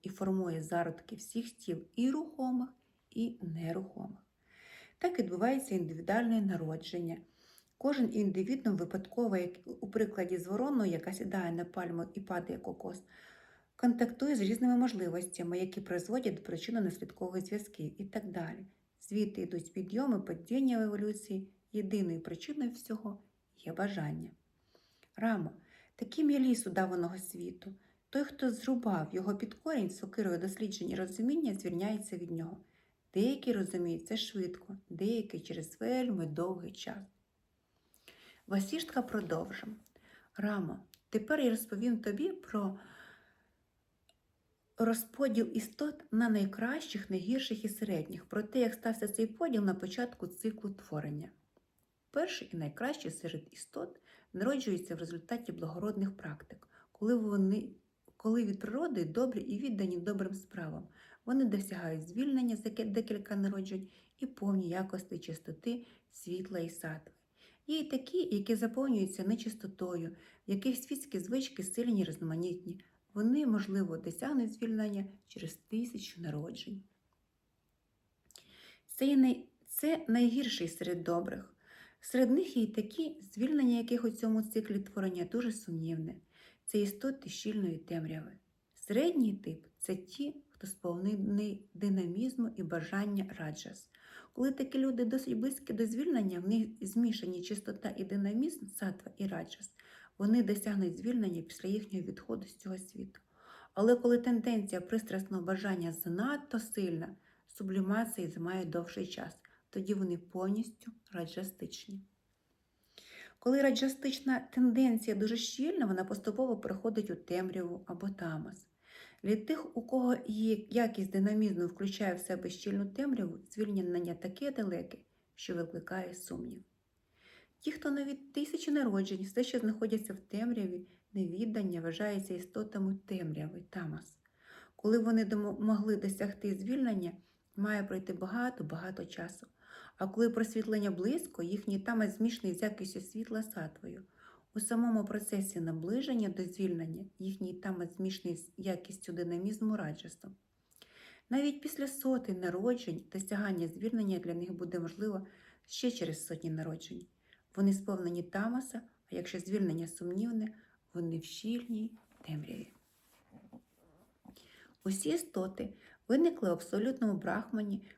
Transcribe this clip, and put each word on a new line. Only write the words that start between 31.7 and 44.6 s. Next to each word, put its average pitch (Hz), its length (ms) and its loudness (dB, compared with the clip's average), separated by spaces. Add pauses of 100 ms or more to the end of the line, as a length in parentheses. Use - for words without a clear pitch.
від 175 140 -6
нього. 165 260 -6 (560)
Деякі 247 400 4
розуміють 175 540 0
це 220 100 -2
швидко, 196 600 -6 (120)
деякі 202 500 0
через - 400 -10
вельми 233 460 2
довгий 170 460 -4
час. - 320 -10 (1400)
Васіштка 254 540 0
продовжив. 196 680 -2 (680)
Рамо, 202 420 0 (300)
тепер 220 300 2
я 254 100 6
розповім 226 480 2
тобі 226 320 0
про 202 500 -4 (2000)